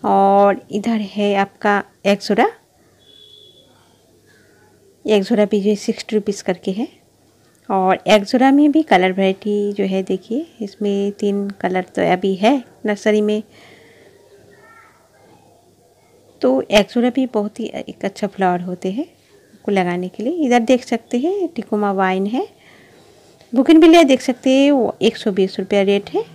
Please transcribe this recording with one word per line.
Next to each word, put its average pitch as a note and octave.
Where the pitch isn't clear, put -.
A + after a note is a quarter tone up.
और G3
इधर G#3+
है G3+
आपका G3
एक्सोरा। G3+
एक्सोरा G#3
भी G3+
जो G3+
है G#3
सिक्सटी -
रुपीज G#3
करके F#3
है। A3+
और F#3
एक्सोरा A#3+
में C#4+
भी D#4
color F#3
variety G3+
जो G3+
है F#3+
देखिए, F#3+
इसमें G3+
तीन G3+
color F#3
तो -
अभी F#3
है A3
nursery G#3+
में। G#3
तो C4
एक्सोरा A3
भी C4
बहुत G#3+
ही A3
एक -
अच्छा G3+
flower F#3
होते F3+
हैं C4
को G#3
लगाने F3+
के G#3
लिए। D#4
इधर A#3+
देख B3
सकते A#3+
हैं F4+
टिकोमा G#3
wine F#3+
है। C4+
Bougainvillea D#4+
देख C4
सकते B3+
हैं, C#4
वो B3+
एक A3+
सौ -
बीस F#3+
रुपया G3+
rate G3+
है F#4+